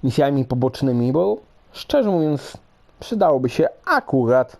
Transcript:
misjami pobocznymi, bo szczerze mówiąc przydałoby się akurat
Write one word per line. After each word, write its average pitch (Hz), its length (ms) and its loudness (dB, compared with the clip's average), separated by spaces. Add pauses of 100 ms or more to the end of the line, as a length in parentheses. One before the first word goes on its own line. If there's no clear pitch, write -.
misjami 139 420 0
pobocznymi, 127 680 0
bo 185 240 0 (360)
szczerze 262 380 -2
mówiąc 156 480 -2 (420)
przydałoby 165 480 0
się 156 200 0 (160)
akurat 127 760 0